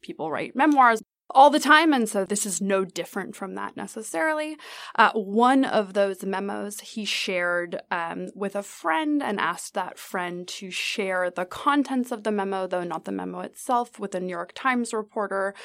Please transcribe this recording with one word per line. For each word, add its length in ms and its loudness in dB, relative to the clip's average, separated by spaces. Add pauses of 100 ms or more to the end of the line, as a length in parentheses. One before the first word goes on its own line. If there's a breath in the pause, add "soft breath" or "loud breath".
People 260 -8
write 260 -4
memoirs 460 6 (300)
all 180 12
the 100 4
time, 320 8
and 160 2
so 160 0
this 220 -2
is 160 -4
no 240 2
different 500 -8
from 200 -12
that 200 -8
necessarily. 800 -4 (400 loud breath)
Uh, 160 6
one 540 4
of 280 -2
those 300 0
memos 560 -6
he 240 -10
shared, 800 -2 (100)
um, 420 -6
with 220 -6
a 80 -4
friend 580 -2
and 160 -2
asked 360 -4
that 260 -6
friend 480 -8
to 240 -12
share 580 -2
the 140 -6
contents 720 0
of 100 -6
the 80 0
memo, 340 -2
though 200 -4
not 180 -6
the 80 -8
memo 300 -6
itself, 580 -4
with 160 -8
a 60 -2
New 80 -6
York 260 -8
Times 380 -2
reporter. 600 -4 (120)